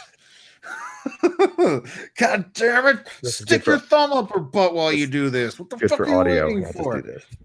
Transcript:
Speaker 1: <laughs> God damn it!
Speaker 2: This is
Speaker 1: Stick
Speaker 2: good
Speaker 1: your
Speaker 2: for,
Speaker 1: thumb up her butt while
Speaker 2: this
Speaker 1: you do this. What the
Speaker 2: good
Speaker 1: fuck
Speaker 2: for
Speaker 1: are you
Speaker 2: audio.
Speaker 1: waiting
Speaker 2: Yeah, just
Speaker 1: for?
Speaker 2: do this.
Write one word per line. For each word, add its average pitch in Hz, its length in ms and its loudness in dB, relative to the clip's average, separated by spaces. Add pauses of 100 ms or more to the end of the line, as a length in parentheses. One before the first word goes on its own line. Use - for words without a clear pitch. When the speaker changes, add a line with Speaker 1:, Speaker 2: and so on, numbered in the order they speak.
(1040)
Speaker 1:
<laughs> 349 1120 -2
God 214 360 0
damn 240 340 2
it! 269 100 4 (240)
Speaker 2:
This 247 180 -6
is - 60 -14
Speaker 1:
Stick - 200 2
Speaker 2:
good 302 60 4
Speaker 1:
your 294 80 2
Speaker 2:
for, - 80 -12
Speaker 1:
thumb 294 260 4
up 220 200 -2
her 190 60 -2
butt 175 340 0
while 160 160 0
Speaker 2:
this 151 100 0
Speaker 1:
you 143 80 0
do 139 220 -2
this. 123 300 -2
What 175 100 -18
the 240 80 -10
Speaker 2:
good 214 120 2
Speaker 1:
fuck 285 80 2
Speaker 2:
for 202 80 0
Speaker 1:
are - 40 0
you 90 60 2
Speaker 2:
audio. 165 320 2
Speaker 1:
waiting 202 140 -2
Speaker 2:
Yeah, 170 100 -8
just 170 120 -8
Speaker 1:
for? 120 180 -4
Speaker 2:
do - 60 -14
this. 64 180 -16 (200)